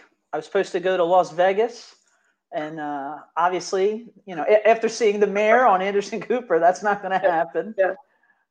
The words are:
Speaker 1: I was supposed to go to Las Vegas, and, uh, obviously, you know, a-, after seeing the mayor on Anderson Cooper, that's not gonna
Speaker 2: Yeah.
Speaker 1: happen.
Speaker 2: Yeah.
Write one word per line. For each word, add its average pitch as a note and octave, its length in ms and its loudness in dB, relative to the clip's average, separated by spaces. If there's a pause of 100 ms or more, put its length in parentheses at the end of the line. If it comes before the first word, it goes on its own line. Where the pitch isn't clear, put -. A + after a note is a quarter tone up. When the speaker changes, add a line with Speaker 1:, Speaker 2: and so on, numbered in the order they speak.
(340)
Speaker 1:
I D3+ 40 -4
was D3+ 80 -8
supposed F#3+ 280 -2
to F3+ 80 -2
go F#3 160 0
to F3 80 2
Las E3+ 260 2
Vegas, F#3+ 640 0 (580)
and, D#3 260 -8
uh, D3 380 -8 (180)
obviously, F#3+ 720 -2 (180)
you F3+ 100 -12
know, D3+ 120 -6
a-, G#3+ 200 4
after A3+ 200 4
seeing G#3+ 320 0
the G3+ 80 4
mayor G#3+ 380 2
on F#3+ 160 4
Anderson G3 400 -4
Cooper, A#3+ 380 -2
that's F3 220 2
not G3+ 200 -2
gonna F#3+ 200 -2
Speaker 2:
Yeah. F#3+ 100 2
Speaker 1:
happen. E3+ 460 -4
Speaker 2:
Yeah. F#3 160 2 (580)